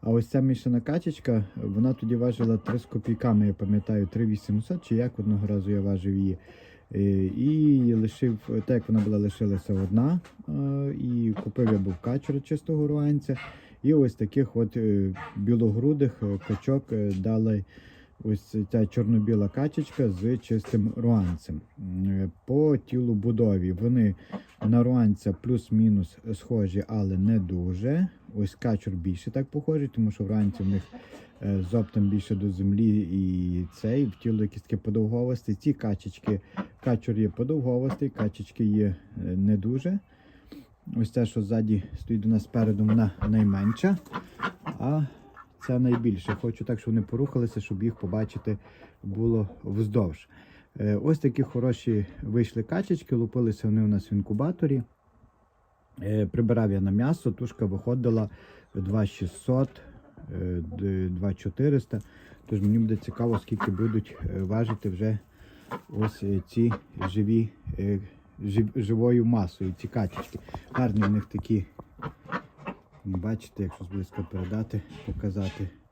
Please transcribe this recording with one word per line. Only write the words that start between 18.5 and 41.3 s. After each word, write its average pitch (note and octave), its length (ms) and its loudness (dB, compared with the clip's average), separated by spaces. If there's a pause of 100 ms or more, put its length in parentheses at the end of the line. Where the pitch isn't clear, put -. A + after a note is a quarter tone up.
ця A2 140 2
чорно-біла G#2+ 600 2
качечка C#3 640 -2
з G#2+ 280 -2
чистим A2 580 -2
руанцем. F#2 640 0 (180)
М, F#2 300 -4
е, F#2+ 220 -2 (160)
по D3 300 4
тілу B2 380 0
будові G#2 580 2
вони A2 420 2 (520)
на A#2+ 160 6
руанця A#2 580 2
плюс-мінус A2 800 2 (160)
схожі, G2+ 540 -2
але G2 300 0
не G#2+ 200 4
дуже. F#2 680 0 (260)
Ось G#2 200 -2
качур G#2+ 400 -2
більше F2+ 360 -4
так C3+ 160 -2
похожий, D3 420 -2
тому A2 220 0
що G#2 140 -4
в - 20 -6
руанці G#2 360 0
в F#2+ 60 0
них, G2 140 0 (600)
е, G2 180 0 (100)
зоб A2+ 200 0
там G#2 180 2
більше G2+ 260 0
до G2 160 -2
землі G2+ 640 2
і F2+ 520 0 (100)
цей, B2+ 300 0
в G#2+ 180 -6
тілу A2 200 0
якийсь G2+ 200 -6
таке - 140 -4
подовговастий. A2+ 760 -2
Ці C#3+ 180 0
качечки, G#2 680 -4 (440)
качур A#2 340 0
є G#2+ 100 2
подовговастий, B2+ 840 -2
качечки - 540 -4
є, G#2 220 4
е, - 340 -6
не F#2+ 360 2
дуже. C3+ 420 -2 (960)
Ось A2+ 140 0
ця, A#2+ 160 0
що A2 160 -4